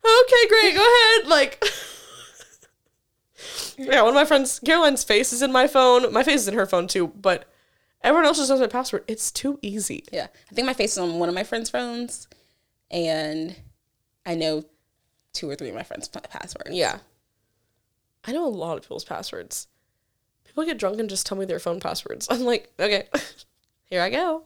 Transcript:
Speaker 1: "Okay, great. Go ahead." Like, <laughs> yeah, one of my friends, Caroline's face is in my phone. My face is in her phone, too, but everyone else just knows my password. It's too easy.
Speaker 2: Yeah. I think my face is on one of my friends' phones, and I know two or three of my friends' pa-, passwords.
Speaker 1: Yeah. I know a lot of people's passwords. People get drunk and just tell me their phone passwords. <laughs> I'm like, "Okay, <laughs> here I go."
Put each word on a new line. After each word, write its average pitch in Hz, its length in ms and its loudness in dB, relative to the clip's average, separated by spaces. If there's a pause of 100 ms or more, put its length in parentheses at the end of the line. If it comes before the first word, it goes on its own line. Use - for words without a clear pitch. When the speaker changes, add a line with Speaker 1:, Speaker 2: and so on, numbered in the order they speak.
Speaker 1:
"Okay, 480 460 6
great. 427 260 6
Go 381 60 2
ahead." 453 460 6
Like, 285 360 2 (2250)
<laughs> - 0 -
yeah, 269 240 2
one 220 80 6
of 262 60 2
my 285 100 6
friends, 277 340 2
Caroline's 302 460 2
face 226 260 2
is 240 100 -4
in 269 100 0
my 254 160 4
phone. 254 440 4
My 220 120 0
face 294 180 2
is 202 60 -4
in 196 80 -4
her 196 100 0
phone, 185 220 -2
too, 175 220 -2
but 190 360 -2 (560)
everyone 311 240 4
else 294 120 2
just 277 120 -2
knows 269 100 2
my 247 80 2
password. 247 400 -6
It's - 240 -6
too 277 300 -6
easy. 208 500 -8
Speaker 2:
Yeah. - 160 -8 (240)
I 196 40 -10
think 240 100 -2
my 254 80 -4
face 220 200 -2
is - 40 -6
on 170 220 -4
one 175 100 0
of 180 60 -4
my 185 80 -6
friends' 226 260 -8
phones, 240 580 -10 (640)
and 160 640 -6 (720)
I 175 100 -6
know 156 280 -4 (720)
two - 160 -10
or 117 60 -10
three 131 140 -12
of 98 60 -14
my - 80 -10
friends' - 240 -14
pa-, - 140 -18
passwords. - 540 -16
Speaker 1:
Yeah. 151 220 -2 (1300)
I 233 100 -10
know 330 120 -2
a 285 40 0
lot 170 280 -6
of - 60 -14
people's - 200 -14
passwords. - 640 -12 (800)
People - 180 -6
get 320 140 -6
drunk 214 220 -4
and 220 100 -4
just 190 160 -6
tell 196 140 -8
me 190 60 -6
their 175 120 -6
phone 175 220 -6
passwords. - 480 -10
<laughs> - 40 -4
I'm 247 100 -2
like, 240 380 -4
"Okay, 202 280 -2 (400)
<laughs> - 380 -20
here 185 160 -6
I 185 100 -2
go." 320 340 -4